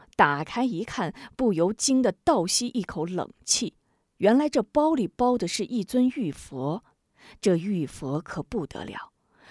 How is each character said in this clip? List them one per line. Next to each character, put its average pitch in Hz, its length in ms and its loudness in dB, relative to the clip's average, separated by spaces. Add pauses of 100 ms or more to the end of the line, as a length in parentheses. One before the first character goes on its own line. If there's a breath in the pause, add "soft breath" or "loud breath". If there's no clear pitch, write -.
(180 soft breath)
打 143 280 4
开 240 220 -2
一 214 180 -4
看， 190 300 -6 (200 loud breath)
不 233 200 2
由 170 180 2
惊 262 300 2
得 202 100 2
倒 240 340 2
吸 - 200 -2
一 240 160 -4
口 160 240 -6
冷 180 260 -6 (120)
气。 - 340 -2 (400)
原 214 180 6
来 294 140 4
这 262 120 0
包 311 320 2
里 214 140 0
包 247 300 0
的 175 100 -2
是 - 160 -4
一 233 180 -4
尊 254 280 2
玉 226 200 -4
佛， 139 540 -6 (560 loud breath)
这 185 160 4
玉 170 300 -2
佛 147 340 -6
可 - 220 -10
不 175 240 -6
得 - 180 -12
了， - 280 -14 (380 loud breath)